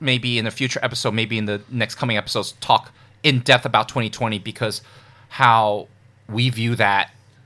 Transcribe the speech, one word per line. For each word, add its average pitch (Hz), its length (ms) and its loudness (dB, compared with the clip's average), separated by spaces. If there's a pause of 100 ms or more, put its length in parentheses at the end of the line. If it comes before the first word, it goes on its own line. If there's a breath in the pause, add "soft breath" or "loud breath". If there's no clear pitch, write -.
maybe 123 380 0
in 113 80 -2
a 110 40 -2
future - 320 -4
episode, 123 300 -4
maybe 110 260 -2
in 107 60 -4
the 104 160 -4 (100)
next 113 260 -4
coming 117 200 -2
episodes, 104 440 -4
talk - 320 0 (300 soft breath)
in 131 180 4
depth 123 260 4
about 113 220 2
twenty 113 200 -4
twenty 110 300 -4
because 107 420 -8 (480 soft breath)
how 110 580 4 (420)
we 117 200 0
view 117 280 -2
that 101 340 2 (360)